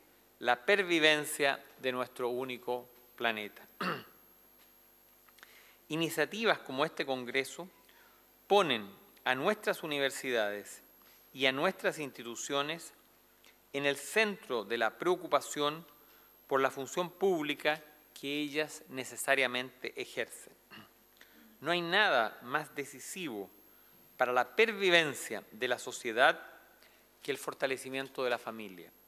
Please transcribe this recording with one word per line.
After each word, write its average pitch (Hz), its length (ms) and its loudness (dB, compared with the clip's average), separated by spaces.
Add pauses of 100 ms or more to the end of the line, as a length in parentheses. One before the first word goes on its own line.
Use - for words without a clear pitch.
(400)
la 120 260 2
pervivencia 156 1000 4 (140)
de 127 140 -2
nuestro 123 380 -4
único 123 580 -6 (260)
planeta. 107 480 -4 (160)
<clears throat> 175 260 -6 (1800)
Iniciativas 165 680 0
como 131 260 -2
este 160 220 -4
congreso 131 640 -4 (800)
ponen 135 420 4 (340)
a 127 100 2
nuestras 190 480 0
universidades 127 1000 -2 (500)
y 131 140 0
a 131 60 4
nuestras 175 460 0
instituciones 139 960 -6 (800)
en 143 140 0
el 143 100 2
centro 175 680 -2
de 113 140 -2
la 113 200 0
preocupación 160 880 0 (600)
por 135 140 2
la 131 100 2
función 165 400 -6
pública 156 720 0 (360)
que 143 220 -4
ellas 147 480 -4
necesariamente 127 1120 -2
ejercen. - 520 -8 (1080)
No 143 100 -2
hay 175 100 2
nada 170 640 4
más 143 320 -4
decisivo 139 720 -8 (680)
para 123 160 4
la 123 240 2
pervivencia 175 960 4
de 117 160 -2
la 120 100 0
sociedad 127 600 2 (840)
que - 80 -6
el 135 80 -4
fortalecimiento 135 880 -4
de 123 60 2
la 117 80 0
familia. 101 520 -12 (180)